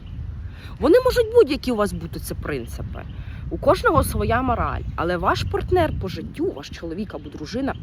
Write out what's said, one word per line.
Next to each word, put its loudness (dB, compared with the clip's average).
Вони 8
можуть 2
будь-які 6
у 2
вас 2
бути, -8
ці -8
принципи. -6
У -6
кожного 4
своя 0
мораль, 0
але 0
ваш 0
партнер 0
по -6
життю, -6
ваш -12
чоловік -8
або -10
дружина -4